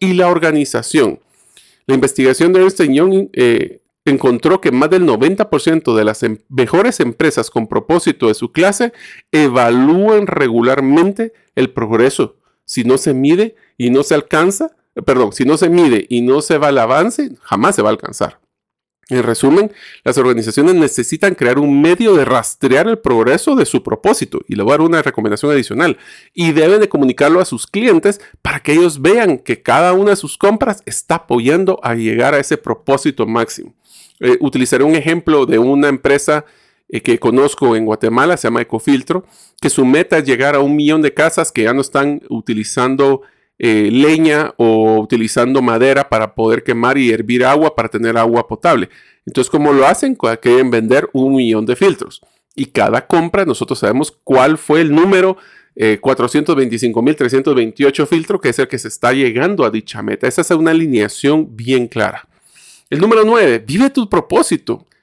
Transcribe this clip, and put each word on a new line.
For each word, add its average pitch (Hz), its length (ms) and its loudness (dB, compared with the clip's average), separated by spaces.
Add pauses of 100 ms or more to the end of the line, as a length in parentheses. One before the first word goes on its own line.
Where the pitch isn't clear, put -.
y 185 140 0
la 180 140 2
organización. 151 920 0 (640)
La 135 80 0
investigación 135 580 0
de 185 80 4
Ernst 190 200 2
and 143 140 2
Young, 190 380 2
eh, 120 500 0 (220)
encontró 139 560 0
que 143 120 0
más 139 180 0
del 185 140 2
noventa 156 460 0
por 147 100 0
ciento 160 340 0
de 107 100 2
las 107 180 -4
em-, 110 160 -4 (100)
mejores 160 500 0
empresas 127 520 -2
con 113 160 -4
propósito 165 640 -2
de 214 60 2
su 123 180 -8
clase 202 400 0 (400)
evalúan 151 920 2
regularmente 139 1080 0 (220)
el 131 160 -2
progreso. 113 640 -2 (280)
Si 120 200 -6
no 131 140 2
se 139 160 -2
mide 170 400 0 (220)
y 120 140 -2
no 135 120 2
se 143 120 -2
alcanza, 175 600 -2 (180)
eh, - 80 -10
perdón, 123 300 0
si 135 120 -2
no 147 120 2
se 175 120 0
mide 160 400 2
y 120 140 -2
no 131 180 2
se 151 180 -2
va 147 100 0
al 139 100 2
avance, 165 540 0 (100)
jamás 110 340 -2
se 107 60 0
va 107 60 0
a 107 40 0
alcanzar. - 480 -8 (720)
En 127 120 0
resumen, 139 500 2 (320)
las 127 140 -2
organizaciones 127 560 0
necesitan 160 600 -2
crear 123 240 0
un 143 220 2
medio 175 340 2
de 139 120 2
rastrear 131 640 0
el 180 100 -2
progreso 131 580 0
de 202 80 2
su - 180 -4
propósito. - 640 -2
Y - 60 -6
le 101 80 -4
voy 113 100 2
a 147 40 2
dar 156 100 2
una 165 140 0
recomendación 110 500 -4
adicional. 139 460 -2 (380)
Y 165 180 -2
deben 160 260 4
de 202 120 0
comunicarlo 143 500 2
a 185 60 0
sus - 200 -10
clientes 202 540 0 (220)
para - 180 -6
que 147 140 -2
ellos 160 260 2
vean 180 380 2
que - 240 -6
cada 160 320 2
una 196 160 2
de 196 60 2
sus 165 200 -10
compras 214 480 0
está - 300 -6
apoyando 160 680 0
a 120 120 -4
llegar 117 400 0
a 143 40 2
ese 143 200 -4
propósito 135 680 -4
máximo. 113 480 -6 (460)
Eh, 123 200 2
utilizaré 131 440 0
un 156 120 2
ejemplo 156 500 0
de 113 120 2
una 139 300 2
empresa, 143 560 0 (440)
eh, - 120 -8
que 117 180 0
conozco 127 580 0
en 110 100 -2
Guatemala, 117 500 0
se - 120 -4
llama 117 140 -2
Ecofiltro, 135 640 -4 (360)
que 147 100 -2
su 135 160 2
meta 160 320 2
es 147 60 -2
llegar 135 300 0
a 139 60 2
un 143 160 0
millón 151 260 2
de 143 120 0
casas 160 380 -2
que 120 100 -2
ya 113 100 2
no 135 80 -2
están 143 480 -2
utilizando, 127 920 -2 (380)
eh, 107 320 2
leña 151 640 2
o 110 440 2
utilizando 120 640 0
madera 131 460 2
para 110 260 -2
poder 113 300 -2
quemar 123 340 -2
y 120 140 2
hervir 113 320 -2
agua 151 320 2
para 113 120 -4
tener 113 280 -2
agua 117 320 0
potable. 123 400 -2 (360)
Entonces, 123 260 -4
¿cómo 147 220 2
lo 139 140 4
hacen? 240 300 0
Cu-, 120 120 -2 (120)
quieren 123 300 2
vender 120 420 0
un 135 240 0
millón 113 280 0
de 120 120 -2
filtros. - 440 -2 (360)
Y 135 100 -6
cada 113 400 -2
compra, 175 380 -2
nosotros 135 340 -4
sabemos 120 460 -2
cuál 139 340 2
fue 151 220 0
el 156 120 0
número, 185 440 2 (400)
eh, 107 240 0
cuatrocientos 143 560 -2
veinticinco 117 460 -2
mil 151 120 2
trescientos 135 400 0
veintiocho 135 520 0
filtro, 170 340 -2
que - 80 -2
es 120 100 -4
el 131 80 0
que 131 120 -8
se - 100 -12
está 120 240 -2
llegando 135 520 0
a 110 60 0
dicha 107 320 -8
meta. 107 240 -4
Esa 127 160 -2
es 165 80 -2
una 165 220 0
alineación 143 840 -2
bien 120 300 -2
clara. - 420 -6 (640)
El 143 100 -4
número 220 220 2
nueve, 214 360 2
vive 160 320 0
tu 247 180 -4
propósito. - 800 -2 (160)